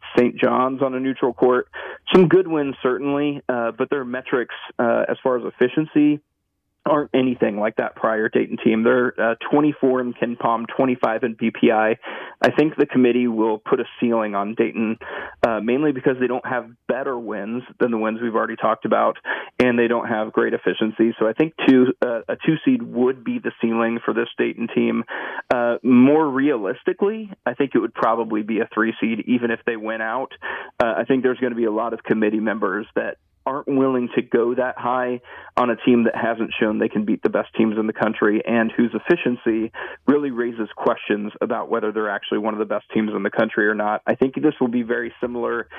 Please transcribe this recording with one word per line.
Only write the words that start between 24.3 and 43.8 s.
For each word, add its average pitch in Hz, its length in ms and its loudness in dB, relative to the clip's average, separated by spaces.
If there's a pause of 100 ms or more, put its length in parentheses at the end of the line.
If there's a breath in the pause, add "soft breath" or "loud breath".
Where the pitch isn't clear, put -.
Dayton 117 380 -2
team. 117 300 0 (500 loud breath)
Uh, 120 300 0
more 135 440 6
realistically, 147 1040 -2 (160)
I 123 80 -2
think 139 220 0
it - 20 6
would 113 160 0
probably 113 480 0
be 104 160 -2
a 113 160 0
three 113 260 2
seed, 113 280 0
even 120 240 2
if 113 120 -4
they 117 120 -2
win 110 240 -6
out. 117 320 -6 (480 loud breath)
Uh, 117 160 2
I 110 80 0
think 131 180 2
there's 127 160 0
gonna 123 160 -2
be 117 120 0
a 107 40 0
lot 113 220 -2
of 110 100 -10
committee 110 380 0
members 107 560 -2
that 110 220 -6 (280)
aren't 135 220 -6
willing 131 460 0
to 117 80 0
go 120 320 0
that 123 240 -2
high 123 420 -2 (360 loud breath)
on 123 140 2
a 110 60 0
team 120 280 4
that - 120 0
hasn't 113 420 -4
shown 107 200 0
they 110 100 0
can 107 160 -2
beat 104 180 -2
the 107 60 0
best 104 260 -2
teams 110 240 2
in 110 80 -2
the 110 60 -2
country 107 540 0
and 113 260 0
whose 117 220 -2
efficiency 117 760 -2 (360 loud breath)
really 143 240 2
raises 117 460 -4
questions 104 640 -2
about 113 280 -4
whether 107 240 -2
they're 107 180 -2
actually 104 280 -4
one 107 160 -2
of 104 40 -6
the 110 60 -2
best 104 280 -4
teams 107 220 0
in 101 80 -4
the 101 80 -2
country 110 360 0
or 107 80 2
not. 104 320 -2